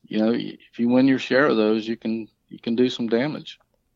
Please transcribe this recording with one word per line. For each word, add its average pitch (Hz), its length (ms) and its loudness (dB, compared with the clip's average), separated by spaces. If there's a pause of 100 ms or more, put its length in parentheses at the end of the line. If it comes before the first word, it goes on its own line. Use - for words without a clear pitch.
you - 160 -4
know, 110 140 2
if 104 440 -10
you 117 120 0
win 127 180 4
your 131 120 2
share 131 260 2
of 135 100 2
those, 110 320 2
you 113 80 -4
can, 113 320 -6 (220)
you - 100 -20
can 117 160 -4
do 123 140 4
some 123 180 -6
damage. 120 500 -4 (380)